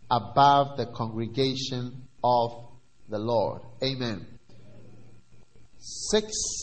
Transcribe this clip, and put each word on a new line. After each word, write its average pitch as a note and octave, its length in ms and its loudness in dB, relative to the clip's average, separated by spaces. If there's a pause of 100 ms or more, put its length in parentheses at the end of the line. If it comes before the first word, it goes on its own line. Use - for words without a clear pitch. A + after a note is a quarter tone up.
(120)
above C#3 680 6
the A#2 100 0
congregation B2 1160 -2 (200)
of A#2+ 280 4 (580)
the G#2 80 -4
Lord.'" G#2+ 440 2 (200)
Amen. B2 460 -2 (1500)
Six, - 540 0 (300)